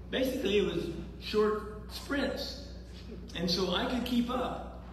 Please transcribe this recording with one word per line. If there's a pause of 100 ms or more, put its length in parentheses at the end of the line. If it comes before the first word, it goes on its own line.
Basically,
it
was (320)
short
sprints. (680)
And
so
I
could
keep
up.